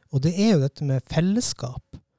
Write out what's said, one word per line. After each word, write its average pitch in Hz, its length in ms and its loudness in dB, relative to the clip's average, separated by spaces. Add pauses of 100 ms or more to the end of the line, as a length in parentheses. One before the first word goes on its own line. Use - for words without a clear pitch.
(140)
Og 135 80 0
det 165 140 0
er 208 180 4
jo 151 80 4
dette 143 240 -2
med 135 200 -2
fellesskap, 180 800 -2 (360)